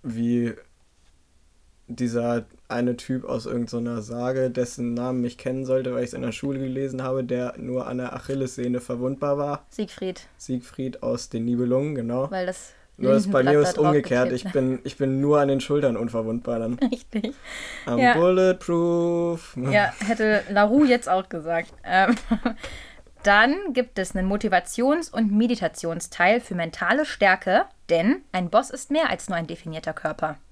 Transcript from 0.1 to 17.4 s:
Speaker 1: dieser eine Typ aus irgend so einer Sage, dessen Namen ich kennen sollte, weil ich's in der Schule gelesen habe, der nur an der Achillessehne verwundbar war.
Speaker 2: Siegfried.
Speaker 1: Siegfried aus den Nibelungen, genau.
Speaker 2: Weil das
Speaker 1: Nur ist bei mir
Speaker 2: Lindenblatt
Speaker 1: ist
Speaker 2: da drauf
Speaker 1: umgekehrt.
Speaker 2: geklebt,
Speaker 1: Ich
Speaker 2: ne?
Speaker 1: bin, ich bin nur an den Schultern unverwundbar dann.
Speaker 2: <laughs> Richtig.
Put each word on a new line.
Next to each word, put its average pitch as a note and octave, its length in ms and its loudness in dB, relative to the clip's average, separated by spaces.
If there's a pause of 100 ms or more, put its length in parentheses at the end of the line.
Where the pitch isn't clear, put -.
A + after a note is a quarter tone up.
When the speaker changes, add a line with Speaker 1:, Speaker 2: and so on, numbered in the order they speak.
Speaker 1:
dieser A#2+ 580 -2 (220)
eine A#2+ 300 0
Typ C3 280 -6
aus A#2+ 220 -6
irgend A#2+ 240 -4
so A#2+ 60 -6
einer A#2 240 -4
Sage, B2 500 -2
dessen A#2+ 420 -4
Namen B2 300 -2
ich A#2+ 140 -6
kennen C3 280 -6
sollte, C3 280 0
weil C3 100 -2
ich's B2 100 -8
in B2+ 80 -8
der A#2+ 100 -4
Schule C#3 280 -6
gelesen C3 440 -4
habe, C3 200 -2
der B2 340 -4
nur B2 300 -6
an B2 100 -6
der B2 160 -6
Achillessehne B2+ 680 -4
verwundbar C3+ 580 -2
war. C#3+ 300 -4
Speaker 2:
Siegfried. F#3 520 -8 (160)
Speaker 1:
Siegfried C3 680 -8
aus A#2+ 260 -4
den A#2 160 -4
Nibelungen, B2 480 0
genau. B2 380 -4
Speaker 2:
Weil F#3 160 -4
das - 260 -10 (240)
Speaker 1:
Nur C3 160 4
ist F#3 180 4
bei C3 120 4
mir C#3 80 4
Speaker 2:
Lindenblatt D3 180 6
Speaker 1:
ist - 80 -2
Speaker 2:
da D3+ 40 2
drauf D3+ 100 6
Speaker 1:
umgekehrt. B2+ 380 2
Speaker 2:
geklebt, - 100 -2
Speaker 1:
Ich G3+ 60 -10
Speaker 2:
ne? F#3 60 -6
Speaker 1:
bin, C3 320 0
ich - 140 -8
bin C3+ 240 0
nur D3 180 4
an C#3 80 4
den C3+ 140 2
Schultern C#3+ 340 2
unverwundbar A#2 640 -2
dann. A#2 220 -4
Speaker 2:
<laughs> C4 120 2
Richtig. A3+ 440 -6 (500)